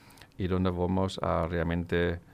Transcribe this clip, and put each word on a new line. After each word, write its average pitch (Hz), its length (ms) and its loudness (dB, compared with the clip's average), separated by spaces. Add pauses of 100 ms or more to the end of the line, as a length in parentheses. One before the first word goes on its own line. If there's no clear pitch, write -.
(360)
y 95 100 -2
donde 92 220 2
vamos 92 540 0
a 85 240 0
realmente, 85 720 0 (140)